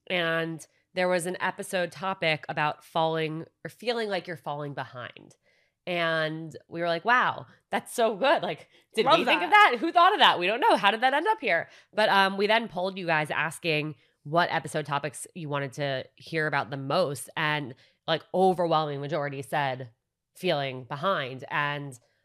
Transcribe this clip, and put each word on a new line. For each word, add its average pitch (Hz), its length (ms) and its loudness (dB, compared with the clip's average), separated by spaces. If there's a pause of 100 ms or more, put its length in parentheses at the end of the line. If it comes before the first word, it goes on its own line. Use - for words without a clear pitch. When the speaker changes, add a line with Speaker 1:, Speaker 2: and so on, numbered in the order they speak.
Speaker 1:
and 165 560 -2 (300)
there 180 140 2
was 180 180 0
an 180 140 -4
episode 180 500 -4
topic 170 580 -2
about 151 360 -2
falling 160 600 -2 (180)
or 165 40 -14
feeling 226 400 -4
like 185 200 -4
you're 165 80 -8
falling 147 380 -8
behind. 123 600 -12 (520)
And 160 680 -2 (140)
we 170 140 -10
were 175 60 0
like, 170 160 -2
"Wow, 214 420 2 (240)
that's 214 240 -6
so 226 200 2
good. 262 280 2
Like, - 260 -8 (260)
did 226 120 2
Speaker 2:
Love 311 120 6
Speaker 1:
we - 60 0
think 320 180 2
of 359 80 -4
Speaker 2:
that. 415 220 8
Speaker 1:
that? 240 80 -2
Who 330 100 -2
thought 349 220 6
of 381 80 0
that? 175 180 8
We 175 80 0
don't 226 140 0
know. 381 160 6
How 202 140 4
did 220 100 0
that 262 140 2
end 320 120 0
up 440 140 0
here?" 175 280 0 (240)
But, 208 180 2
um, 196 260 4
we 202 100 2
then 220 220 2
polled 185 300 -4
you 180 80 -8
guys 156 240 0
asking 151 680 -2 (280)
what 160 280 0
episode 151 340 -4
topics 147 480 -6
you 160 140 -10
wanted 139 260 -4
to 139 300 -4 (120)
hear 156 300 -4
about 139 240 -2
the 143 60 -6
most. 143 600 -2
And, 151 380 -2 (320)
like, 160 160 -2 (120)
overwhelming 165 680 2
majority 143 420 -4
said, 131 480 -4 (460)
"Feeling 139 480 -2
behind." 139 680 -4
And, 143 480 -4 (260)